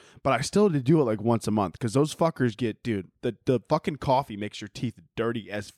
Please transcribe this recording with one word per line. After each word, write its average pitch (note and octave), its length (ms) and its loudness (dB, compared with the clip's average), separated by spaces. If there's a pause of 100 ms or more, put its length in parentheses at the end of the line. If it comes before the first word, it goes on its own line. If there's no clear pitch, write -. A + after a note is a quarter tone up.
(240)
But C3+ 100 0
I B2 80 0
still G3 220 2
had G3 100 4
to C#3+ 80 0
do D#3 180 6
it, C#3 60 4
like, G#2+ 160 -2
once A2+ 260 2
a A2 40 2
month G2+ 280 0
'cause A2+ 140 -4
those D3 200 2
fuckers C3 440 0
get, A2+ 260 -6
dude, G2+ 260 -4 (120)
the, A#2 240 -4
the B2 240 2
fucking D3+ 280 -2
coffee B2+ 380 -2
makes G2+ 240 -10
your G#2 80 -10
teeth - 320 -8 (160)
dirty A2+ 340 -4
as G#2 280 -8